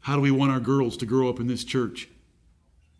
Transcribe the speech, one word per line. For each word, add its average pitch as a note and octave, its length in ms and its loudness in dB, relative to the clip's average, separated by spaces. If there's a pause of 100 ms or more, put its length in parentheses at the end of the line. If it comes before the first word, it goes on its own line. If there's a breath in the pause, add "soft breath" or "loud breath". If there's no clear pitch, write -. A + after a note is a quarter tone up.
How C#3 140 -4
do C#3+ 60 2
we C#3 100 4
want C3+ 200 4
our C3 80 0
girls B2 380 0
to - 80 -4
grow B2+ 240 2
up B2 100 -4
in A#2+ 80 -4
this A#2 160 -4
church? - 460 -4 (920)